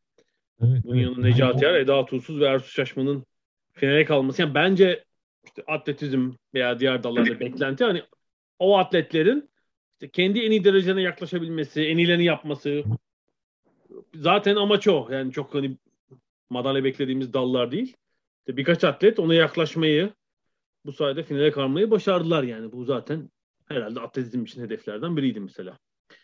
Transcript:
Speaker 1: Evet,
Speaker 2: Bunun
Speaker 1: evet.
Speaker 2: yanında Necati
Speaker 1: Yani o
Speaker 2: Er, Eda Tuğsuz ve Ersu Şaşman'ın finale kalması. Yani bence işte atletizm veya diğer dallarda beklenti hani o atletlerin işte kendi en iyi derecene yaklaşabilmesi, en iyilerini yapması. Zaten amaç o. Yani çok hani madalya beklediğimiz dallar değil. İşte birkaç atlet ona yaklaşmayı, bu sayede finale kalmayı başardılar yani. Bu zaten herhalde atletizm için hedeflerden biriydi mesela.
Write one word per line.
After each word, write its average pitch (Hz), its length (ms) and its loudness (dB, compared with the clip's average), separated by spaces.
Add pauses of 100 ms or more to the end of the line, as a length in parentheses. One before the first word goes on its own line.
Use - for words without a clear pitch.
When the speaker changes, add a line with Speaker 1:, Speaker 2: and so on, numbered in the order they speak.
(600)
Speaker 1:
Evet, 120 220 2
Speaker 2:
Bunun 123 120 -4
Speaker 1:
evet. 127 100 4
Speaker 2:
yanında 123 220 0
Necati 127 380 4
Speaker 1:
Yani 170 80 4
o - 40 4
Speaker 2:
Er, 139 40 2
Eda 135 240 2
Tuğsuz 135 340 -8
ve 143 60 4
Ersu 135 260 0
Şaşman'ın 135 540 -4 (480)
finale 143 320 2
kalması. 135 360 0
Yani 151 120 0
bence 180 500 4 (420)
işte - 220 -20
atletizm 139 640 -4 (220)
veya 123 260 -2
diğer 127 240 0
dallarda 117 360 0
beklenti 135 440 -4
hani 196 200 0 (560)
o 196 180 6
atletlerin 185 720 2 (440)
işte - 180 -20
kendi 190 280 0
en 220 120 0
iyi 214 120 2
derecene 190 380 4
yaklaşabilmesi, 165 800 -6
en 160 160 0
iyilerini 175 280 2
yapması. 147 580 -2 (1300)
Zaten 196 400 0
amaç 202 320 2
o. 143 240 2
Yani 131 200 -6
çok 139 220 -10
hani 139 240 -4 (720)
madalya 131 340 -2
beklediğimiz 131 500 -4
dallar 127 380 0
değil. 233 240 -6 (440)
İşte 127 180 -10
birkaç 160 260 0
atlet 190 360 4
ona 165 140 2
yaklaşmayı, 160 800 2 (720)
bu 143 80 -14
sayede 147 300 -2
finale 147 280 2
kalmayı 143 400 0
başardılar 175 520 0
yani. 113 280 -8
Bu 123 140 -12
zaten 139 440 -6 (380)
herhalde 120 320 -6
atletizm 117 440 -8
için 123 180 -14
hedeflerden 113 560 -8
biriydi 123 220 -2
mesela. 92 380 -14 (460)